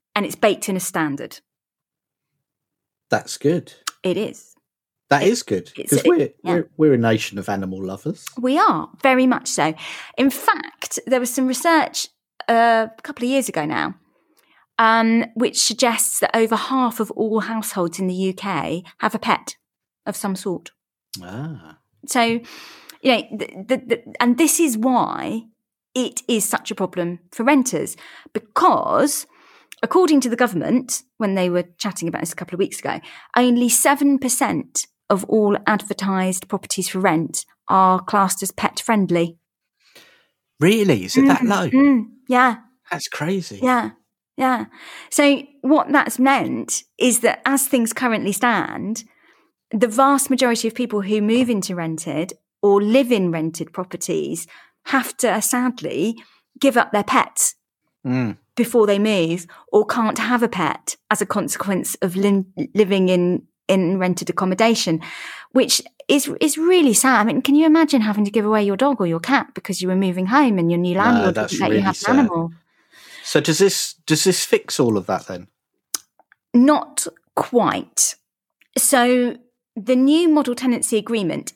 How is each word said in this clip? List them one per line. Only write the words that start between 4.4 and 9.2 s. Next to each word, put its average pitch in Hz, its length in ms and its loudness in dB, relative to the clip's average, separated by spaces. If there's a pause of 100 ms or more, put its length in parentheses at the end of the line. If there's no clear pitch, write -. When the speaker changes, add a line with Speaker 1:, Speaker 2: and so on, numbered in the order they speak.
Speaker 2:
That 139 120 4
Speaker 1:
It, 170 60 4
Speaker 2:
is 233 160 0
good, 92 320 -6
Speaker 1:
it's, - 140 -8
Speaker 2:
'cause 139 100 2
Speaker 1:
it, - 80 2
Speaker 2:
we're, 339 100 4
Speaker 1:
yeah. 143 100 0 (140)
Speaker 2:
we're, 175 340 -2
we're 156 180 4
a 120 40 2
nation 110 400 0
of 95 100 -10
animal 95 360 -6
lovers. 95 400 -10 (160)
Speaker 1:
We 254 180 0
are, 359 300 0 (140)
very 262 240 2